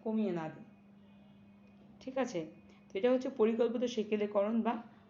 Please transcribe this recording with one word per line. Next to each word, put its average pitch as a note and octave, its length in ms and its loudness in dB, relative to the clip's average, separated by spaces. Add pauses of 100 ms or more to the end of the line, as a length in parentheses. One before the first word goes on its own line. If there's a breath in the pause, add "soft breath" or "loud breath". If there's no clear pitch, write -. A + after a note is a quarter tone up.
কমিয়ে A3 280 0
না E3 180 -4
দেয়। - 180 -16 (1300)
ঠিক C4 160 -8
আছে, G#3+ 280 -2 (480 loud breath)
তো G3 60 -2
এটা B3 120 4
হচ্ছে C4 180 2
পরিকল্পিত A3+ 540 2
সেকেলেকরণ G#3+ 800 0
বা A3+ 220 -2 (260 loud breath)